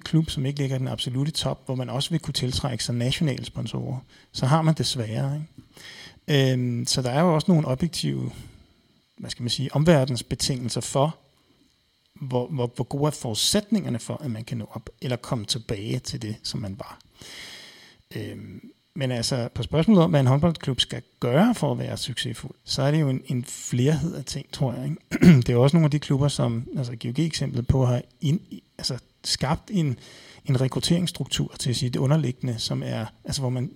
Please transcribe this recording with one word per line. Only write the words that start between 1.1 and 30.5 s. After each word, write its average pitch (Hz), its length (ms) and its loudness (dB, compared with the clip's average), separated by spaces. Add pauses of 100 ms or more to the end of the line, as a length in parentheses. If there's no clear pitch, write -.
top, - 360 -4
hvor 131 80 -4
man 127 160 -4
også 127 200 -4
vil 165 100 0
kunne - 140 -6
tiltrække 127 500 -2
sig 120 100 -2
nationale 123 500 0
sponsorer, 127 540 -6 (340)
så - 140 -2
har 156 160 4
man 160 120 4
det 123 120 -2
sværere, 131 540 -4 (880)
ikke? 135 240 4
Øhm, 123 340 0
så 135 160 0
der 123 80 -2
er 139 100 2
jo 175 140 4
også 156 180 4
nogle 156 140 6
objektive, 135 640 -2 (880)
hvad 117 140 -12
skal - 120 -10
man 120 80 -2
sige, - 240 -2
omverdensbetingelser 131 1080 2
for, 143 360 0 (960)
hvor, 127 320 -2
hvor, 120 280 -2
hvor 135 100 -4
gode 143 220 -2
er 151 40 0
forudsætningerne 143 880 -2
for, - 260 -8
at 135 60 -4
man 113 140 -8
kan 123 140 -6
nå 104 140 -8
op, - 180 -12 (100)
eller 123 160 -2
komme 113 280 -6
tilbage 113 540 -4
til 123 240 -10
det, 107 200 -6
som - 180 -6
man 101 180 -8
var. - 200 -16 (1200)
Øhm, 104 440 -10 (340)
men 131 160 -2
altså, 120 440 -2
på - 80 -4
spørgsmålet 165 420 6
om, - 60 2
hvad 147 100 4
en 135 60 4
håndboldklub 139 540 2
skal - 220 -6 (180)
gøre 165 340 4
for 143 180 0
at 120 60 -2
være 120 180 -4
succesfuld, - 580 -8 (100)
så - 180 -2
er 139 80 2
det 156 100 4
jo 143 80 2
en, 131 180 -2
en 127 180 -2
flerhed 139 680 0
af 139 100 -8
ting, - 280 -10
tror 131 200 -2
jeg, 131 120 -6
ikke? 160 520 6
<clears throat> 123 60 6
Det - 60 -2
er 127 40 4
jo 120 100 6
også 143 140 6
nogle 160 80 6
af 147 60 4
de 147 80 2
klubber, 143 300 2
som, 120 480 -2
altså 123 160 -4
G 113 140 -10
O 120 40 -4
G 127 80 -4
eksemplet 139 480 -2
på, 131 200 4
har 123 160 2 (180)
ind-, - 400 -2 (180)
altså - 200 -6 (260)
skabt - 460 -2
en, 160 280 0 (460)
en 131 160 2